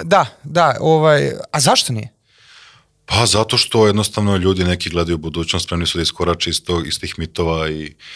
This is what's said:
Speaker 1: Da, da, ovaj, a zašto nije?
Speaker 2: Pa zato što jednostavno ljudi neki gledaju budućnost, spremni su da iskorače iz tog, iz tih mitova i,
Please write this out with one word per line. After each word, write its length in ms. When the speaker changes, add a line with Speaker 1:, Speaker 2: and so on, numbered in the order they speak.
Speaker 1:
Da, 240
da, 380
ovaj, 500
a 100
zašto 320
nije? 160
Speaker 2:
Pa 200
zato 300
što 300
jednostavno 500
ljudi 280
neki 260
gledaju 280
budućnost, 460
spremni 220
su 120
da 40
iskorače 480
iz 120
tog, 240
iz 140
tih 180
mitova 520
i, 240